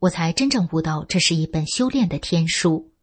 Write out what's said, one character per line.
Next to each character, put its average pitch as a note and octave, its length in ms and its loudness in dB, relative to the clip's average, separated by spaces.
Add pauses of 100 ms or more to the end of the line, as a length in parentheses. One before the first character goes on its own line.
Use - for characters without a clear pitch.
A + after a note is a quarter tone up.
我 F3+ 100 4
才 E3 240 -2
真 C4+ 160 0
正 G3+ 200 0
悟 D#3+ 120 0
到 D#3 240 -4
这 - 120 -2
是 E3+ 160 2
一 D#3+ 120 0
本 D#3 200 -2
修 B3+ 220 0
炼 B3 220 2
的 C#3+ 80 -4
天 E3 280 0
书。 D#3+ 460 0 (100)